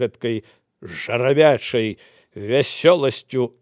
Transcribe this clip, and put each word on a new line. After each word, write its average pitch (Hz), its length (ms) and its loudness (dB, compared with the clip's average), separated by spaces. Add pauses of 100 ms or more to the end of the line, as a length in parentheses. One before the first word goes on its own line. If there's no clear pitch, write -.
гэткай 117 420 -4 (400)
жарабячай 120 1160 0 (340)
вясёласцю 131 1300 0